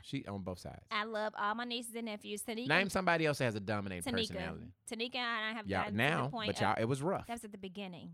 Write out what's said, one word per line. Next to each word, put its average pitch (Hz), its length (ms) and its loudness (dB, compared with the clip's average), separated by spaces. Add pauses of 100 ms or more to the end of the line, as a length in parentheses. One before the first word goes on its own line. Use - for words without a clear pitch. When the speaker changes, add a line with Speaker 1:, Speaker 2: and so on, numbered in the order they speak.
Speaker 1:
She - 240 -4
on 101 160 -4
both 90 180 -6
sides. - 300 -12
Speaker 2:
I 214 140 0
love 214 320 -2
all 208 180 2
my 240 100 -2
nieces 233 320 -4
and 233 100 -4
nephews. 208 360 -6
Tanika 240 260 -2
Speaker 1:
Name 185 220 6
somebody 170 360 6
else 147 120 4
that 131 80 4
has 110 100 4
a 107 40 -2
dominating 98 520 -2
Speaker 2:
Tanika. 226 160 2
Speaker 1:
personality. 80 380 -4 (220)
Speaker 2:
Tanika 240 280 -4
and 233 300 0
I 220 60 -2
have 226 140 -6
Speaker 1:
Yeah, 95 180 2
Speaker 2:
gotten 101 120 -2
Speaker 1:
now, 135 220 4
Speaker 2:
to 127 60 2
the 135 40 0
point - 200 -4
Speaker 1:
but - 120 0
y'all, 104 140 4
Speaker 2:
of - 40 2
Speaker 1:
it 110 80 4
was 135 160 2
rough. 175 240 0
Speaker 2:
That 233 60 -8
was 233 120 -6
at 208 60 -12
the 208 80 -12
beginning. 185 560 -8